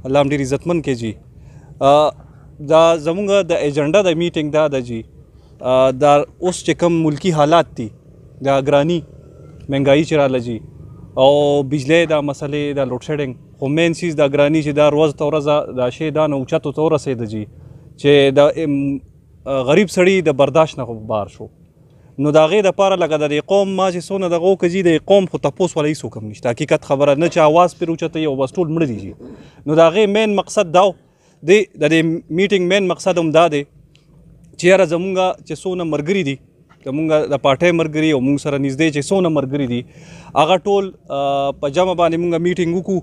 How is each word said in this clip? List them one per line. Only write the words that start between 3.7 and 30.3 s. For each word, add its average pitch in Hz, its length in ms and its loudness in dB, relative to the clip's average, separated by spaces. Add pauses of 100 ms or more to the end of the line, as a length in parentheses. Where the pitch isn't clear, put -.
د 185 60 0 (120)
میټینګ 160 300 -4
دا 151 160 2
ده 139 120 -4
جي، 120 220 -8 (600)
آه، 131 300 2
دا 143 220 2 (280)
اوس 175 220 -4
چې 165 160 0
کوم 170 240 0
ملکي 156 280 -2
حالات 151 360 2 (100)
دي، 110 120 -8 (520)
دا 135 200 0
ګراني، 143 380 0 (680)
مهنګایي 139 400 2
چې 160 40 -2
راله 135 320 0
جي، 117 140 -8 (580)
او 143 460 4
بجلی 147 420 0
دا 151 160 0
مسلې، 147 540 -6
دا 139 100 -2
لوډ 123 220 -6
شیډینګ، 143 260 -6 (260)
خو 135 80 -4
مین 165 260 0
چیز 165 220 -6
دا 147 120 2
ګراني 143 360 2
چې 147 160 -4
دا 151 100 4
ورځ 147 300 2
ته 156 100 -2
ورځ 147 460 -2
دا 123 140 -2
شی 156 220 -6
دا 156 160 0
نه 147 80 -4
اوچتو 139 360 -4
ته 147 100 -6
ورسېده 139 520 -2
جي، 107 100 -6 (560)
چې 139 380 4
دا، 143 80 6 (180)
ام، 139 360 -4 (460)
غریب 139 420 0
سړی 185 380 0
د 147 140 0
برداشت 143 400 2
نه 127 60 -8 (260)
بار 104 240 -4
شو. 107 120 -16 (720)
نو 147 140 0
د 147 140 4
هغې 196 220 2
دپاره 190 280 2
لکه 156 220 0
د 147 140 -2
دې 147 80 -2 (120)
قوم 196 240 2
ما 185 160 0
چې 175 160 -8
څونه 190 260 -4
دغه 170 180 0
وکړه 180 220 0
جي، 190 140 -2
د 165 100 4 (140)
قوم 196 200 6
خو 156 60 -4
تپوس 160 400 -4
ولا 151 120 0
هیڅ 123 280 -8
هم 107 120 -10
نشته. 107 200 -6
حقیقت 147 400 -2
خبره 143 260 2
نه 160 120 0
چې 160 100 -4
اواز 165 380 4
پرې 170 140 -6
اوچتوي 165 360 -6
او 139 100 -2
بس 131 220 -4
ټول 175 180 -2
مړه 170 160 0
دي 104 120 -8
جي. 98 100 -14 (520)
نو 147 100 -2
د 160 120 6
هغې 196 180 2 (100)
مین 214 200 0